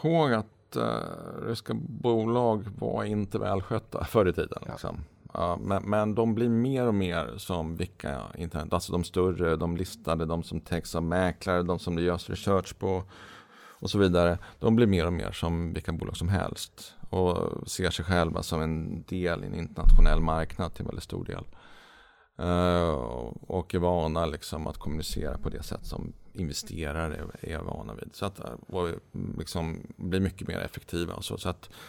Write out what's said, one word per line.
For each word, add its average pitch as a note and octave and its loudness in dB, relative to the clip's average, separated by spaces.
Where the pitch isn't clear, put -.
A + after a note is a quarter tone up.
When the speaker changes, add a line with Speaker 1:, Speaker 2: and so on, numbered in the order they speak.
Speaker 1:
ihåg D#3 4
att, - -4
eh, - -4
ryska A#2 -6
bolag A2+ 0
var A2+ -2
inte G#2 -2
välskötta G2 -2
förr G#2+ 4
i E2 4
tiden, - -4
Speaker 2:
Ja. - -10
Speaker 1:
liksom. - -8
Ja, E2+ -2
men, F#2+ -2
men G#2+ 0
de A2+ 2
blir A#2 2
mer B2 2
och G#2+ 4
mer E2+ -2
som E2 -4
vilka D2 -6
internet-, D#2+ -6
alltså - 0
de F2 2
större, F2 2
de E2+ -2
listade, E2 -2
de E2+ -2
som - -6
täcks - -4
av E2 0
mäklare, F2 2
de F2 0
som F2 -4
det E2+ 0
görs F2 0
research F#2 0
på F#2+ -2
och - -6
så G#2+ 0
vidare. F2 6
De A2+ 4
blir A#2 8
mer F2 4
och F2 0
mer G1+ -4
som E2+ -2
vilka E2+ -6
bolag - -6
som E2+ 0
helst - -4
och F2 0
ser F#2 0
sig - -2
själva F2 2
som D#2+ -2
en D#2+ -2
del F2 -2
i - -6
en G2 -6
internationell D#2+ 10
marknad D#2+ 0
till - -8
väldigt - -6
stor - -6
del. - -8
Eh, F2 4
och F2+ -4
är F2+ 2
vana, E2 2
liksom, D#2 -6
att - -8
kommunicera - -4
på - -4
det - -8
sätt - -8
som - -8
investerare D#2 -6
är, - -10
är D#2 -6
vana G#1 -8
vid. - -12
Så G2+ -6
att, G2 -8
eh, - -10
och, F2 -2
liksom, E2 -4
blir F#2 0
mycket F#2+ 0
mer F2+ -4
effektiva E2+ -6
och - -8
så. G2+ -6
Så F2+ -4
att - -8